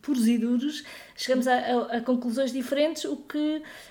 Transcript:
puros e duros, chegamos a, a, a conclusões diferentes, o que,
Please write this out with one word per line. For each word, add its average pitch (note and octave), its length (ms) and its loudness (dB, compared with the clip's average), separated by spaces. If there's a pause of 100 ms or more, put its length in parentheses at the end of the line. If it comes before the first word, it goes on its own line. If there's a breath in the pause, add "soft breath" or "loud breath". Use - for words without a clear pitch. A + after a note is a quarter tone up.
puros B3+ 240 2
e A#3+ 100 6
duros, B3 460 0 (340 loud breath)
chegamos B3+ 300 2
a, B3+ 80 4
a, B3 440 0
a - 20 -2
conclusões B3 520 0
diferentes, C#4+ 520 0
o D4+ 140 -4
que, D4+ 440 -2 (280 loud breath)